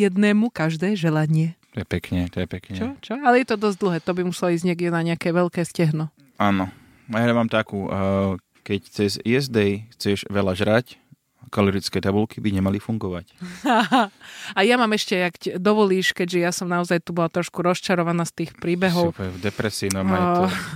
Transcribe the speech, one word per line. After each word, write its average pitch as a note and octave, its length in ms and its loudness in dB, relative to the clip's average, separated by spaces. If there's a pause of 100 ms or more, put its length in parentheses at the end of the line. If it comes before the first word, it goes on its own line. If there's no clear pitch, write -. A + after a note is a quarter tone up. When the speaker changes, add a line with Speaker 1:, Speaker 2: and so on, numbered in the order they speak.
Speaker 1:
jednému G#3 480 2
každé E3 460 -2
želanie. D#3+ 580 2 (180)
Speaker 2:
To - 80 -8
je F2+ 80 -6
pekne, F2+ 400 -2
to F#2 140 -6
je F2 80 -4
pekne. - 260 -10
Speaker 1:
Čo? A3 120 -4 (120)
Čo? - 160 -10
Ale B3+ 220 4
je B3+ 100 0
to G#3+ 140 -2
dosť G#3 160 0
dlhé, F3+ 220 0
to F#3 120 -2
by F3+ 120 -2
muselo F3+ 260 -2
ísť E3+ 160 0
niekde F3 240 0
na E3+ 160 0
nejaké E3+ 240 -2
veľké F3 320 0
stehno. D#3 480 0 (260)
Speaker 2:
Áno. G2 300 2 (420)
A A2 120 -2
ja A#2+ 100 4
mám A#2 160 4
takú, G#2+ 400 -2
eh, - 80 -4 (680)
keď G2+ 280 -4
cez G#2 240 0 (100)
yes B2 240 0
day G#2+ 460 0
chceš - 340 -4
veľa G2 300 0
žrať, G#2 420 0 (500)
kalorické G2 520 0
tabulky G2+ 400 0
by A2 100 -2
nemali G2 300 0
fungovať. G2+ 560 -8 (560)
Speaker 1:
<laughs> - 0 - (580)
A - 120 -2
ja A#3 140 6
mám A#3+ 140 2
ešte, G#3+ 280 0
ak F3+ 180 0
ti - 180 -8
dovolíš, F#3+ 600 2
keďže F3+ 260 -2
ja F3 100 2
som F3 160 -4
naozaj F3 360 0
tu - 100 -10
bola E3+ 160 0
trošku - 320 -4
rozčarovaná F3 640 0
z D#3+ 140 -6
tých E3+ 160 -6
príbehov. F3 580 0
Speaker 2:
Super, F#2+ 180 -6
v F#2 120 -10
depresii G#2 480 -2
normálne F#2+ 440 0
to. F3 80 2
Speaker 1:
O, F#3 80 2 (260)